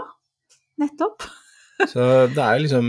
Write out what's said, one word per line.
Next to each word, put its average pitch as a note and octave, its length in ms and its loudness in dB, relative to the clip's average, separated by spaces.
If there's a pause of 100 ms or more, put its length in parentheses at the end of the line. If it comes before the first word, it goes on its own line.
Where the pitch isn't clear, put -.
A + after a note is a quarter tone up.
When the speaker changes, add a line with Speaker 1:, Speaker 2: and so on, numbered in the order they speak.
(800)
Speaker 1:
nettopp. D4+ 440 -6 (560)
<laughs> - 140 -2
Speaker 2:
Så B2 120 0 (300)
det D3 80 -2
er A#2 160 2
liksom, C3 300 0